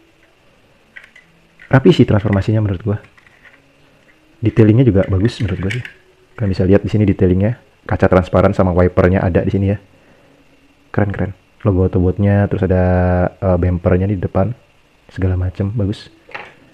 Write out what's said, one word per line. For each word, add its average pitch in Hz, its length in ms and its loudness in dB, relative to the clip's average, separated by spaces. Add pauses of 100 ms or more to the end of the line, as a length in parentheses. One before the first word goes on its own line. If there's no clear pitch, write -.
(1700)
Rapi 135 220 4
sih 127 140 2
transformasinya 104 560 0
menurut 98 240 -4
gua. 101 120 -4 (1400)
Detailingnya 110 460 4
juga 95 240 2
bagus 98 320 -2
menurut 90 200 -4
gua 95 120 -6
sih. 123 100 -8 (540)
Kalian 98 160 -4
bisa 95 100 -2
lihat 95 220 4
di 98 40 -8
sini 107 140 0
detailingnya. 95 560 0 (260)
Kaca 95 240 0
transparan 92 440 2
sama 92 200 0
wipernya 92 480 2
ada 90 240 0
di - 80 -2
sini 98 160 -2
ya. 104 80 -2 (1120)
Keren, 101 240 -2
keren. 95 180 -6 (340)
Logo 92 200 2
Autobotnya, 101 640 0
terus 95 160 -2
ada, 92 180 0 (520)
eh, 92 220 0
bumpernya 90 520 0
di 104 80 -4
depan. 95 360 -4 (560)
Segala 92 280 -4
macem, 92 320 -6
bagus. 101 400 -6 (640)